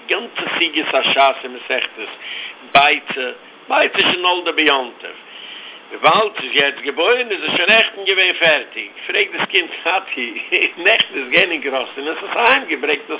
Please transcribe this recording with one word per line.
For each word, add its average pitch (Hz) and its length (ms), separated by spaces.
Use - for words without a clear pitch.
גאנצע - 520
סיגה 156 240
איז 143 120
א 131 80
שס, - 140
ווי 135 320
מען 123 200
זאגט 123 300
עס, 104 100
בייצע, 139 580
בייצע 311 300
איז - 80
אן 180 200
אלטער 180 260
ביאנטער. 135 600
די 107 60
וואלט 175 440
איז 127 120
יעצט 143 240
געבוירן, 214 520
איז 160 140
עס 151 120
שוין 180 140
עכט 220 220
געווען 185 260
פערטיג. 139 580
פרעגט - 260
דאס 175 160
קינד, 175 200
טאטי, 135 600
<laughs> - 80
אין 175 360
עכט - 260
איז 127 160
געווען 170 300
געגראסן, 135 480
און 160 80
עס - 60
איז 196 140
אהיימגעברענגט, 170 720
דאס 156 120